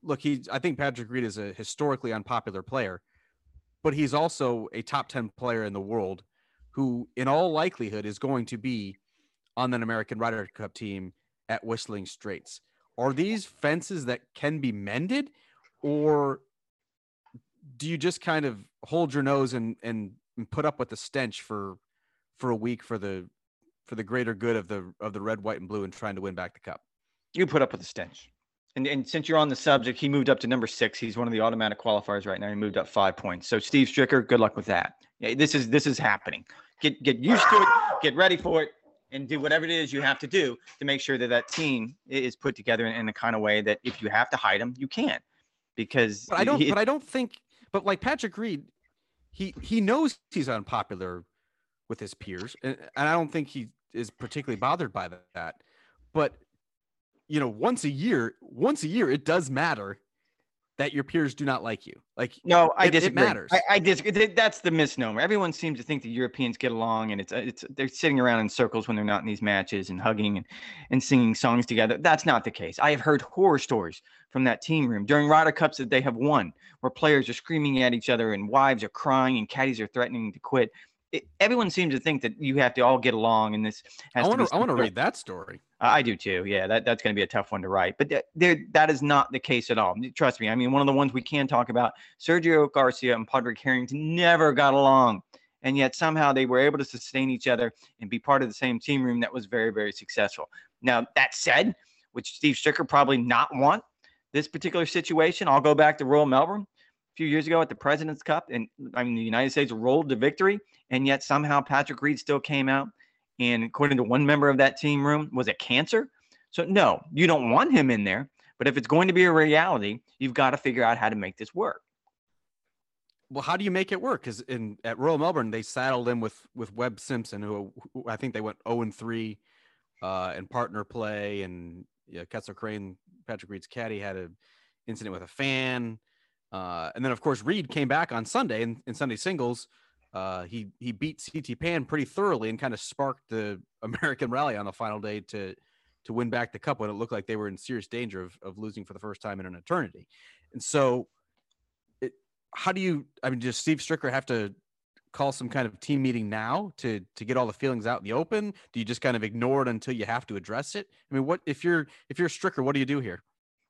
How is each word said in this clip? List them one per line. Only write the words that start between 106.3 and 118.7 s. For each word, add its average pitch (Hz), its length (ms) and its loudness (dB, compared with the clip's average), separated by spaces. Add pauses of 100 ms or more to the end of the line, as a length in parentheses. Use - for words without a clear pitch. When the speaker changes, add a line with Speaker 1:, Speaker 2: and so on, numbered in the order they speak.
Speaker 2:
a - 540 -20
few 160 120 -4
years 151 180 2
ago 165 160 4
at 156 80 0
the 110 60 -10
President's 151 480 -2
Cup, 156 260 0
and, 113 180 -4 (280)
I 123 80 0
mean, 123 100 -2
the 113 80 -2
United 117 300 0
States 135 200 0
rolled 127 380 2
to 131 60 0
victory, 170 440 2 (300)
and 131 160 0
yet 139 160 2
somehow 147 400 2
Patrick 139 400 0
Reed 143 160 0
still 143 220 0
came 139 280 0
out, 139 200 2 (520)
and 120 240 2
according 139 340 2
to 123 60 2
one 127 220 4
member 143 240 4
of 135 80 4
that 135 200 6
team 147 280 0
room, 147 260 0
was 123 160 -2
it 104 120 -2
cancer? 160 500 0 (400)
So, 170 160 -4
no, 170 360 4 (100)
you 156 160 4
don't 135 240 4
want 240 200 6
him 147 200 6
in 107 120 2
there, 101 260 -2 (280)
but 143 100 0
if 135 100 2